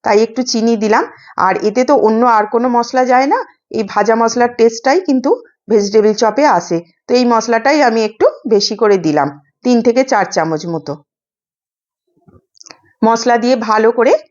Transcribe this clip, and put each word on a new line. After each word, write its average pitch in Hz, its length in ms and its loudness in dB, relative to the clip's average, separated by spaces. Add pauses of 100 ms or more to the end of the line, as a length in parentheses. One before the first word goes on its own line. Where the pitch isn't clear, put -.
তাই 208 240 2
একটু 226 160 -8
চিনি 233 340 -2
দিলাম। 220 280 0 (320)
আর 185 180 0 (140)
এতে 233 160 0
তো 285 100 2 (120)
অন্য 220 200 0
আর 220 200 2
কোনো 233 220 -2
মশলা 240 360 -2
যায় 254 280 2
না, 508 60 0 (320)
এই 220 220 -4
ভাজা 208 240 0
মশলার 233 400 0
টেস্টটাই 233 440 0
কিন্তু 277 300 -2 (380)
ভেজিটেবিল 208 460 2
চপে 220 300 0 (140)
আসে। 170 200 -4 (280)
তো - 80 -14
এই 247 100 2
মশলাটাই 233 580 0
আমি 226 220 0
একটু 220 220 -2 (200)
বেশি 208 300 0
করে 208 220 2
দিলাম, 151 300 0 (340)
তিন 247 200 2
থেকে 247 220 2
চার 208 280 0
চামচ 160 340 -2
মতো। 160 260 -8 (2000)
মশলা 233 340 0
দিয়ে 240 200 0
ভালো 220 360 0
করে 233 200 2 (180)